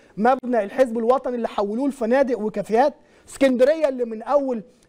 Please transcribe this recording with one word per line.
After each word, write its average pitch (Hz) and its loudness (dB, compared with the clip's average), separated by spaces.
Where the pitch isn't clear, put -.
مبنى 240 0
الحزب 233 0
الوطني 247 0
اللي 226 -4
حولوه 214 -4
لفنادق 240 0
وكافيهات، 214 0
اسكندريه 277 2
اللي 247 -4
من 220 -8
اول، 254 -2